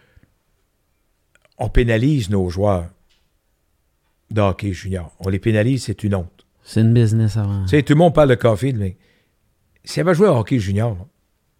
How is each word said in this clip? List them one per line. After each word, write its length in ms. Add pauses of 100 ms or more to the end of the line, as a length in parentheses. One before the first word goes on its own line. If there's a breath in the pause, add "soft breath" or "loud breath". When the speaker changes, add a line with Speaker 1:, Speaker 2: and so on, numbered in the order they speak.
(1600 soft breath)
Speaker 1:
on 120
pénalise 600
nos 200
joueurs 400 (1400)
de 100
hockey 320
junior. 460
On 100
les 100
pénalise, 460
c'est 180
une 120
honte. 300 (180)
Speaker 2:
C'est 180
une 120
business 440
avant. 260
Speaker 1:
Tu 60
sais, 140
tout 100
le 60
monde 140
parle 160
de 60
Caulfield, 420
mais 200 (840)
s'il 180
avait 120
joué 140
au 100
hockey 220
junior, 360 (640)